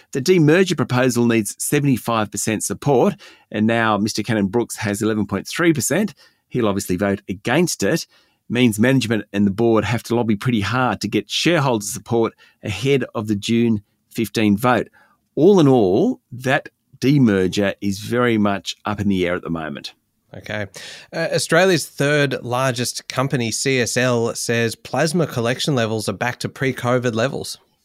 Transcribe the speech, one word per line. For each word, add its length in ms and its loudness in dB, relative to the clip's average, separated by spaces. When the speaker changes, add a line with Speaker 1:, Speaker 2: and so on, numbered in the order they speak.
Speaker 1:
The 100 -4
demerger 560 4
proposal 480 2
needs 360 2
seventy-five 720 0
percent 320 -4
support, 520 2
and 160 0
now 300 2
Mister 260 -2
Cannon-Brookes 540 -2
has 240 -4
eleven 240 0
point 220 -6
three 260 2
percent. 400 -2
He'll 200 0
obviously 280 -2
vote 320 -2
against 560 -2
it. 240 0
Means 280 2
management 460 2
and 140 2
the 40 2
board 340 2
have 180 -4
to 120 -2
lobby 200 0
pretty 260 0
hard 400 -2
to 60 -4
get 240 -4
shareholder 540 0
support 480 -2
ahead 440 -2
of 120 -6
the 80 0
June 460 0
fifteen 480 0
vote. 320 0
All 240 6
in 80 6
all, 540 2
that 380 -4
demerger 840 2
is 180 -4
very 380 0
much 380 -2
up 140 -4
in 80 -2
the 180 2
air 80 -2
at 80 -4
the 80 -10
moment. 460 -8
Speaker 2:
Okay. 320 -8
Uh, 220 -6
Australia's 540 2
third 560 0
largest 640 -4
company, 420 -2
C 300 0
S 180 -2
L, 380 0
says 400 -2
plasma 500 -2
collection 480 -2
levels 360 0
are 40 -4
back 260 -6
to 100 -8
pre-covid 680 -2
levels. 420 -4